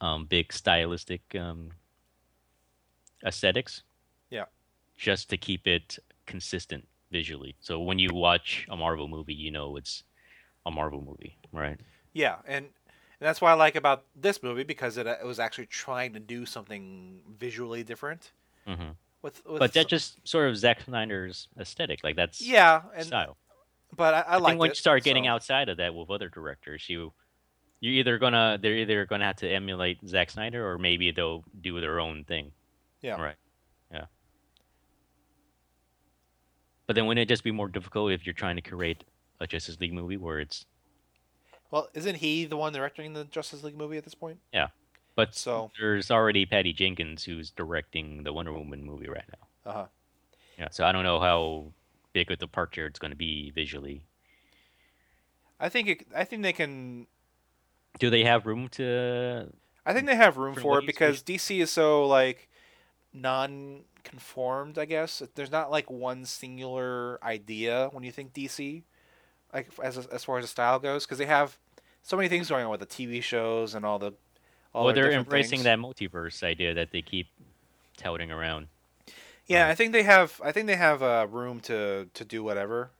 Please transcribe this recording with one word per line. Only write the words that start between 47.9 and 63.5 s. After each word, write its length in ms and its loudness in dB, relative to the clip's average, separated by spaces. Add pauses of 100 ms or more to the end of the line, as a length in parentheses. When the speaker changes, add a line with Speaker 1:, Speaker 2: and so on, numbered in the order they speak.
Speaker 1:
the 80 -6
Wonder 200 -6
Woman 320 -10
movie 240 -12
right 240 -12
now. 380 -18
Speaker 2:
Uh-huh. 160 -8 (720)
Speaker 1:
Yeah, 120 -8
so 160 0
I 60 6
don't 120 2
know 160 4
how 520 4 (400)
big 180 2
of 40 0
a 20 -4
departure 500 -4
it's 120 -12
gonna 180 -10
be 340 -8
visually. 560 -8 (1500)
Speaker 2:
I 80 -2
think 200 0
it, 180 -2 (100)
I 80 0
think 180 -8
they 100 0
can 540 -6 (920)
Speaker 1:
Do 120 2
they 140 6
have 220 6
room 240 -6
to 800 -4 (320)
Speaker 2:
I 80 0
think 140 0
they 100 4
have 200 10
room 180 -4
Speaker 1:
From 80 -6
Speaker 2:
for 80 2
Speaker 1:
what 80 6
Speaker 2:
it 40 6
Speaker 1:
he's 40 -6
Speaker 2:
because 300 4
Speaker 1:
vision- 100 -12
Speaker 2:
D 120 -4
C 220 -2
is 100 2
so, 360 6
like, 420 4 (640)
non-conformed, 1700 -6